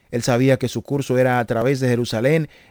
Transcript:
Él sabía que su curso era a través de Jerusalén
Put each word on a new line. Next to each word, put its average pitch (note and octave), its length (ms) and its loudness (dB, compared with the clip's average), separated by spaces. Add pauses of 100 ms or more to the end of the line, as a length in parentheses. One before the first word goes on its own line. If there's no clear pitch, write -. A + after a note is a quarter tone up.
(100)
Él A#2+ 120 -4
sabía C3 360 2
que A#2+ 100 -4
su A#2 140 -6
curso C3+ 340 -4
era B2+ 220 2
a A#2 80 -2
través B2+ 340 -2
de C3 80 0
Jerusalén B2 600 0 (220)